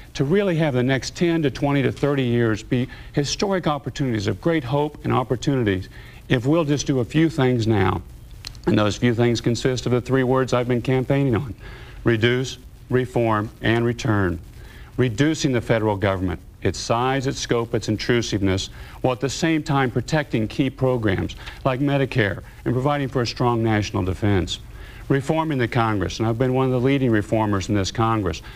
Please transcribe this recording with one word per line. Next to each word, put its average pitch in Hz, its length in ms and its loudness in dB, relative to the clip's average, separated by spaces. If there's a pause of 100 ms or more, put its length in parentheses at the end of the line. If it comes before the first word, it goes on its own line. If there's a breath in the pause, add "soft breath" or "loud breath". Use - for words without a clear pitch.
(140 loud breath)
to 135 120 0
really 185 320 2
have 151 160 2
the 123 100 2
next 131 320 -2
ten 165 280 2
to 139 60 2
twenty 143 340 0
to 123 80 2
thirty 139 320 0
years 117 380 2
be 127 280 -2 (240 loud breath)
historic 185 520 -2
opportunities 131 600 -2
of 101 140 -2
great 160 240 0
hope 147 400 0
and 120 80 0
opportunities 123 720 0 (400 loud breath)
if 123 180 2
we'll 160 200 4
just 143 200 0
do 135 140 0
a 113 60 0
few 160 240 2
things 127 360 2
now. 95 360 2 (680)
And 139 100 4
those 104 200 2
few 123 180 2
things 120 240 2
consist 123 460 0
of 123 80 2
the 123 80 2
three 131 220 2
words 127 280 2
I've 123 160 0
been 120 140 0
campaigning 131 560 2
on: 98 180 -4 (480 loud breath)
reduce, 120 540 2 (320)
reform, 117 600 2 (120)
and 117 240 2
return. 104 520 0 (600 loud breath)
Reducing 131 560 2
the 113 80 0
federal 110 340 2
government, 92 460 0 (200)
its 95 160 -2
size, 127 480 0
its 135 140 -4
scope, 117 340 -2
its 110 140 -2
intrusiveness, 101 840 0 (300 loud breath)
while 127 140 2
at 123 80 -6
the 139 80 0
same 160 340 0
time 135 280 0
protecting 127 540 0
key 131 240 0
programs 110 680 0 (260 loud breath)
like 131 160 0
Medicare 135 640 2 (220 loud breath)
and 127 80 0
providing 139 340 0
for 127 140 -2
a 117 60 0
strong 120 360 0
national 104 400 0
defense. 92 560 0 (480 loud breath)
Reforming 147 520 0
the 117 80 2
Congress, 110 500 0
and 113 100 0
I've 113 120 0
been 127 160 2
one 131 100 4
of 127 60 2
the 127 80 2
leading 131 320 4
reformers 104 580 0
in 107 60 2
this 95 160 0
Congress, 110 500 0 (140 loud breath)